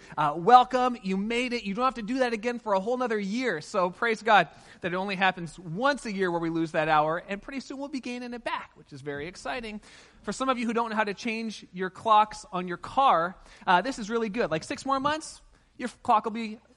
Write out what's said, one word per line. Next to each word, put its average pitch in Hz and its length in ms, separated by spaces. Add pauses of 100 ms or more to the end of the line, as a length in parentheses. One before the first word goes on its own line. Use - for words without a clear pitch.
(180)
Uh, 147 180
welcome. 247 680
You 190 140
made 233 360
it. 233 100
You 196 120
don't 247 100
have 254 80
to 233 80
do 233 160
that 247 160
again 233 240
for 214 160
a 190 60
whole 233 180
nother 233 220
year. 202 420
So 185 300
praise 226 320
God 202 240 (340)
that 175 100
it 175 40
only 190 200
happens 180 440
once 220 480
a 214 40
year 190 200
where 170 100
we 165 80
lose 165 220
that 160 180
hour, 156 400
and 202 100
pretty 277 200
soon - 180
we'll 277 120
be 262 120
gaining 247 320
it 240 100
back, 311 300
which - 180
is 139 100
very 143 260
exciting. 220 520 (440)
For 202 100
some 262 160
of 247 80
you 247 80
who 233 80
don't 226 160
know 214 60
how 220 100
to 202 80
change 220 500 (100)
your 185 180
clocks 214 600
on 180 160
your 175 100
car, 190 580 (320)
uh, 185 140
this 254 180
is 202 100
really 226 200
good. 196 200
Like, 160 140
six - 200
more 269 160
months, 302 420 (340)
your 247 140 (140)
clock 214 220
will 226 60
be 214 280 (180)